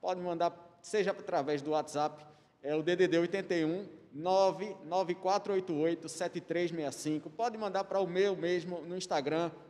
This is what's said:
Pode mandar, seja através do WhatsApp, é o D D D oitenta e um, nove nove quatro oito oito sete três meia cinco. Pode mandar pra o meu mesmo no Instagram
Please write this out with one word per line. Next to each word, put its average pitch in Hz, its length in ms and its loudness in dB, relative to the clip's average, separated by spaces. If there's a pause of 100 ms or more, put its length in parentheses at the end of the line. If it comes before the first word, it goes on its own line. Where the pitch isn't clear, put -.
Pode 185 200 -2
mandar, 170 600 -2
seja 196 280 0
através 147 500 0
do 147 100 -4
WhatsApp, 151 540 -2 (380)
é 147 120 -2
o 156 80 0
D 175 140 2
D 185 100 6
D 160 120 4
oitenta 185 360 0
e 165 100 4
um, 180 220 -2 (260)
nove 185 640 2 (100)
nove 175 300 0
quatro 202 380 0
oito 185 220 0
oito 165 340 0
sete 175 320 -6
três 170 320 -2
meia 156 180 -2
cinco. 151 400 -4
Pode 226 260 -2
mandar 196 280 -2
pra 190 160 0
o 185 60 2
meu 185 280 2
mesmo 175 460 -2
no 170 160 -8
Instagram 160 540 0 (200)